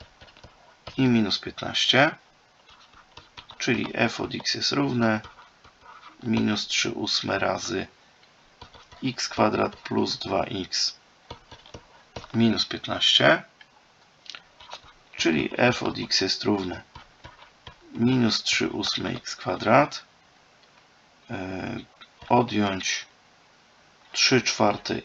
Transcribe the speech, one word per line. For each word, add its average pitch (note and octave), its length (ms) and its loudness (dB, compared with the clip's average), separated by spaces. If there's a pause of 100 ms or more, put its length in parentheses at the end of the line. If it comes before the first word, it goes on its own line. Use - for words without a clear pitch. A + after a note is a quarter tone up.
(960)
i C3+ 100 4
minus A2 320 4
piętnaście, - 760 2 (1400)
czyli A2 360 0
f A2+ 280 0
od - 140 -6
x - 200 -4
jest - 160 -2
równe A#2+ 500 2 (1040)
minus A2 440 0
trzy - 240 -2
ósme G2 480 -2
razy F#2+ 480 -2 (1160)
x B2+ 260 -4
kwadrat G#2 460 0
plus - 420 -4
dwa G2 260 -2
x - 600 -6 (1300)
minus A2+ 320 4
piętnaście, - 760 2 (1700)
czyli D#3+ 400 2
f B2 260 4
od G#2 160 -4
x G#2 220 0
jest - 220 -2
równe F#2+ 380 0 (1080)
minus A#2+ 520 2
trzy - 240 0
ósme F#2+ 420 -4
x - 260 -8
kwadrat, G#2+ 680 2 (1300)
e, F#2+ 480 -8 (520)
odjąć G#2+ 760 2 (1080)
trzy - 300 4
czwarte - 640 0